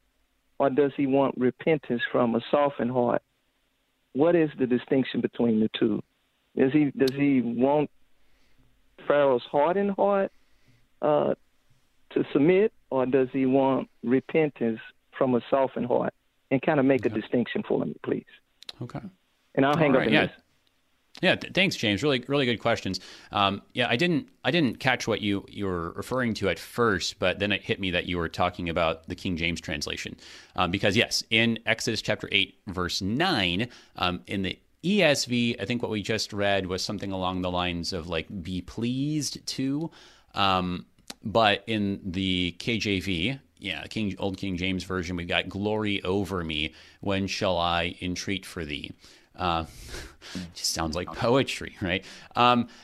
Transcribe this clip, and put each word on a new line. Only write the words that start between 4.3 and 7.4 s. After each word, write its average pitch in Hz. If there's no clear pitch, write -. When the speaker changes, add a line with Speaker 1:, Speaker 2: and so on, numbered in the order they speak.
Speaker 1:
is 160
the 131
distinction 123
between 113
the 110
two? 110
Is 131
he, 147
does 131
he 139